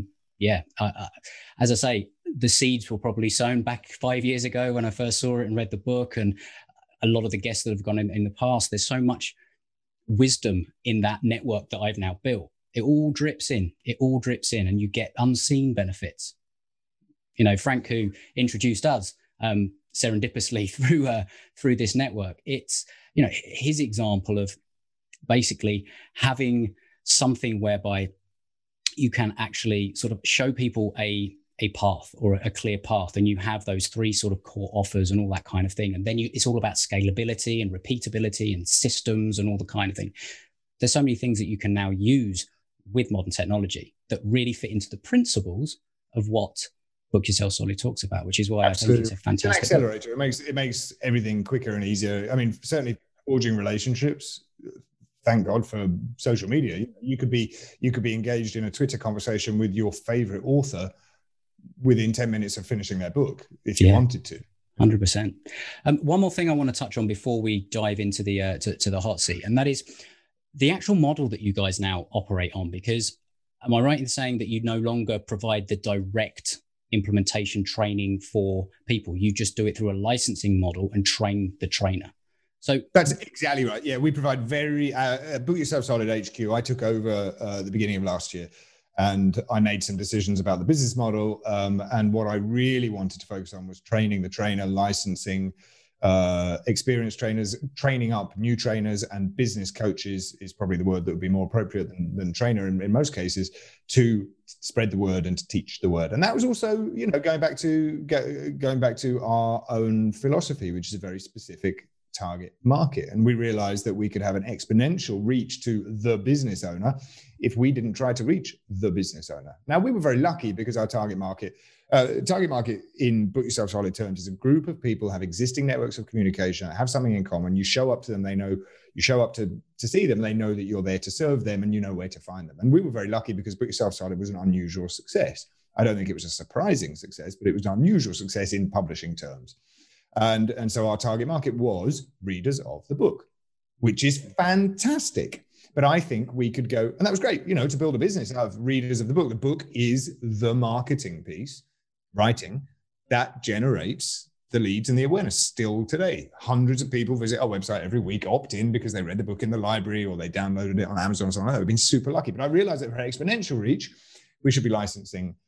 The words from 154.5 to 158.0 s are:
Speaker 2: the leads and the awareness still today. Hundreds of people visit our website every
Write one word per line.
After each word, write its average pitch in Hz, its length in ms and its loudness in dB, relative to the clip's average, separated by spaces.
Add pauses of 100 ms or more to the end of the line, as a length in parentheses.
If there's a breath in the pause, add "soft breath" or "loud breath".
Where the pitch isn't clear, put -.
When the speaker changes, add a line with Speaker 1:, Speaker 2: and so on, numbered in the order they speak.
Speaker 2:
the 120 80 2
leads 107 300 0
and 127 100 4
the 131 60 4
awareness 185 340 0
still 110 460 0
today. 160 460 -2 (100)
Hundreds 127 420 2
of 135 80 -6
people 120 240 0
visit 113 240 -2
our 127 80 0
website 98 380 -4
every 110 160 0